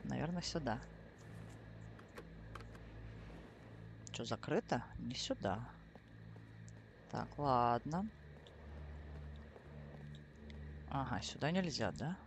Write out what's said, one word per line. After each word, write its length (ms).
Наверное, 380
сюда. 400
Чё, 140
закрыто? 580
Не 160
сюда. 440
Так, 280
ладно. 680
Ага, 280
сюда 280
нельзя, 420
да? 240